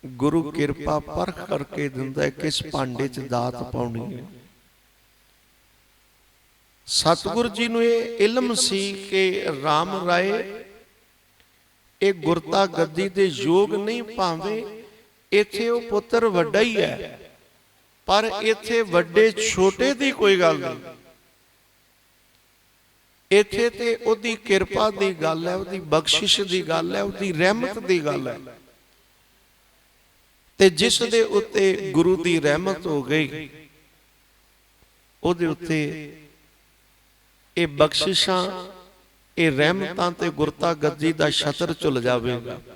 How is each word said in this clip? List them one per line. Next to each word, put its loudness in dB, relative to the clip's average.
ਗੁਰੂ 0
ਕਿਰਪਾ -2
ਪਰਖ -8
ਕਰਕੇ -4
ਦਿੰਦਾ -4
ਹੈ 0
ਕਿਸ -4
ਭਾਂਡੇ -4
'ਚ -8
ਦਾਤ -4
ਪਾਉਣੀ -6
ਹੈ। -12
ਸਤਿਗੁਰ 0
ਜੀ -2
ਨੂੰ 0
ਇਹ 0
ਇਲਮ 2
ਸੀ -2
ਕਿ 0
RAM 0
ਰਾਏ 0
ਇਹ 4
ਗੁਰਤਾ 0
ਗੱਦੀ -2
ਦੇ 2
ਯੋਗ 2
ਨਹੀਂ, -4
ਭਾਵੇਂ -6
ਇੱਥੇ 2
ਉਹ 0
ਪੁੱਤਰ 0
ਵੱਡਾ 2
ਹੀ 2
ਹੈ, -4
ਪਰ 2
ਇੱਥੇ 0
ਵੱਡੇ 4
ਛੋਟੇ 2
ਦੀ 0
ਕੋਈ 4
ਗੱਲ 4
ਨਹੀਂ। -10
ਇੱਥੇ 4
ਤੇ -2
ਉਹਦੀ 0
ਕਿਰਪਾ 2
ਦੀ 0
ਗੱਲ -2
ਹੈ, -2
ਉਹਦੀ -6
ਬਖਸ਼ਿਸ਼ 2
ਦੀ 0
ਗੱਲ -2
ਹੈ, 0
ਉਹਦੀ -4
ਰਹਿਮਤ 0
ਦੀ 0
ਗੱਲ -2
ਹੈ। -8
ਤੇ 8
ਜਿਸ 2
ਦੇ 2
ਉੱਤੇ 0
ਗੁਰੂ 4
ਦੀ 2
ਰਹਿਮਤ 0
ਹੋ -2
ਗਈ, -2
ਉਹਦੇ 0
ਉੱਤੇ -4
ਇਹ 2
ਬਖਸ਼ਿਸ਼ਾਂ, 0
ਇਹ 4
ਰਹਿਮਤਾਂ 0
ਤੇ -2
ਗੁਰਤਾ -2
ਗੱਦੀ -2
ਦਾ 2
ਛਤਰ -2
ਝੁੱਲ 0
ਜਾਵੇਗਾ। -2